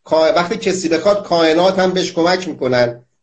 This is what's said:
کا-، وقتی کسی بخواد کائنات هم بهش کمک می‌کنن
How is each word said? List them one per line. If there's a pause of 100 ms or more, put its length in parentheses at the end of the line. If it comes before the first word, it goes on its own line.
کا-،
وقتی
کسی
بخواد
کائنات
هم
بهش
کمک
می‌کنن (240)